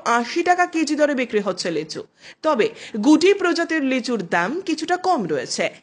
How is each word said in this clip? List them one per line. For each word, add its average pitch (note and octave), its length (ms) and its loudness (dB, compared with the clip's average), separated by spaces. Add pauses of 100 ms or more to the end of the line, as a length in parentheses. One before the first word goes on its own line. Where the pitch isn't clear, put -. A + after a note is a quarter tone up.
আশি A#3+ 380 0
টাকা F4 220 2
কেজি D#4+ 300 -2
দরে D4 200 2
বিক্রি B3 240 -2
হচ্ছে F#3+ 320 -4
লিচু। D#3 320 -6 (380)
তবে C4 280 2 (340)
গুটি D#4 300 6
প্রজাতির E4+ 500 0
লিচুর B3 440 -2
দাম G3 340 0
কিছুটা E4 360 -2
কম F4+ 300 0
রয়েছে, D3+ 420 -4 (140)